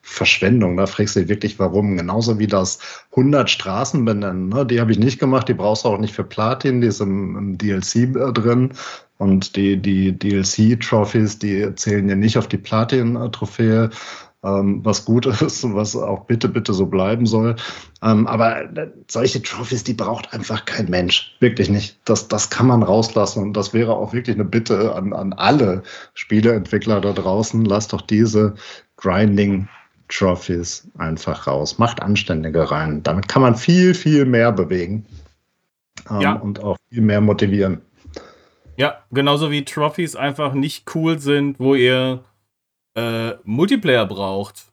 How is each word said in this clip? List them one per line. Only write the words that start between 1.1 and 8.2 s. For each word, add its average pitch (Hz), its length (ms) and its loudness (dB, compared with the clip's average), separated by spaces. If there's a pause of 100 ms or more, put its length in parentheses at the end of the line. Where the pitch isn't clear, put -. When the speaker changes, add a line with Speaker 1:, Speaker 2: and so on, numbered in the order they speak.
Speaker 1:
du 101 60 2
dich 85 80 -2
wirklich, 104 320 -4
warum. 98 360 0
Genauso 104 440 -2
wie 107 80 0
das 95 320 0 (340)
hundert 131 340 2
Straßen 120 560 -2
benennen, 98 440 -2
ne? 127 180 0
Die 120 140 0
habe 113 100 2
ich 101 80 4
nicht 120 220 2
gemacht, 131 280 0
die 123 60 2
brauchst 104 300 0
du 120 60 2
auch 101 80 0
nicht 107 160 -4
für 95 100 -4
Platin, 123 560 -2
die 120 80 4
ist 107 120 -2
im, 98 360 -2
im 98 220 -6
D 104 120 -2
L 95 120 -2
C, 117 200 0
äh, 127 300 0